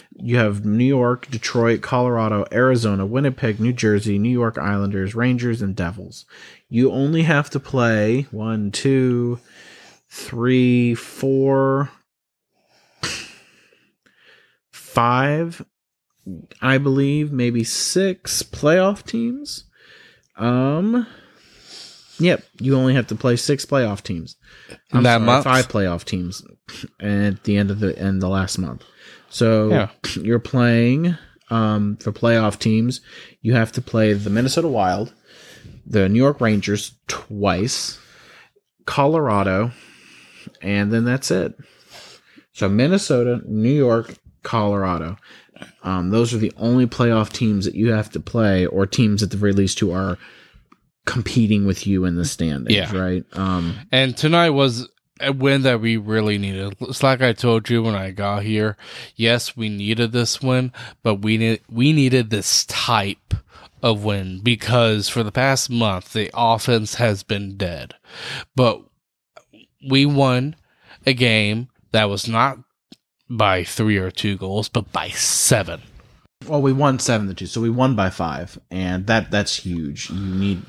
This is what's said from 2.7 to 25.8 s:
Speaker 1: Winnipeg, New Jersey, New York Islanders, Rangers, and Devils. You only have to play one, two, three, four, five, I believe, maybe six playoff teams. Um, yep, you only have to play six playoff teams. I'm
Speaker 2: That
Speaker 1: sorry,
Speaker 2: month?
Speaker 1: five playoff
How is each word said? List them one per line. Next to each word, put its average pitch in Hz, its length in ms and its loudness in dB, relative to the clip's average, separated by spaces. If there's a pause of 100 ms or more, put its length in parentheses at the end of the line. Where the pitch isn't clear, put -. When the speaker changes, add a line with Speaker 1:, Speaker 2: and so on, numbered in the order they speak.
Speaker 1:
Winnipeg, 123 540 -2
New 120 140 0
Jersey, 107 440 0
New 107 120 0
York 120 280 0
Islanders, 101 580 -2
Rangers, 120 460 0
and 98 140 -4
Devils. 90 500 -8 (440)
You 123 220 2
only 143 320 0
have 147 280 2
to 143 80 -2
play 117 720 0
one, 107 400 -4
two, 120 680 0 (720)
three, 123 840 2
four, 135 960 0 (2750)
five, 135 960 0 (960)
I 135 160 2
believe, 143 560 0
maybe 120 320 0
six - 760 -2
playoff 185 640 2
teams. 240 600 -6 (720)
Um, 147 680 0 (1120)
yep, 165 240 2 (160)
you 131 180 2
only 131 180 4
have 123 120 0
to 113 80 -6
play 120 200 0
six 139 300 -2
playoff 117 360 -2
teams. - 340 -10 (580)
I'm 123 100 2
Speaker 2:
That 120 140 6
Speaker 1:
sorry, 113 80 2
Speaker 2:
month? 127 180 4
Speaker 1:
five 131 240 2
playoff 92 380 -2